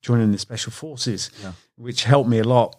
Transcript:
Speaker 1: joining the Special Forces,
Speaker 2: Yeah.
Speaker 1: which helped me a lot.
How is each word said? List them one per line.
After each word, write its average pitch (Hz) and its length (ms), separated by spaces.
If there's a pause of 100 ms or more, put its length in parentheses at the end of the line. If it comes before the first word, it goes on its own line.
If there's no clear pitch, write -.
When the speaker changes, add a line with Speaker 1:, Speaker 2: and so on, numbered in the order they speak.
Speaker 1:
joining 117 300
the 98 60
Special - 340
Forces, 127 580 (120)
Speaker 2:
Yeah. 95 100 (240)
Speaker 1:
which 117 280
helped 127 240
me 117 100
a 107 60
lot. 120 340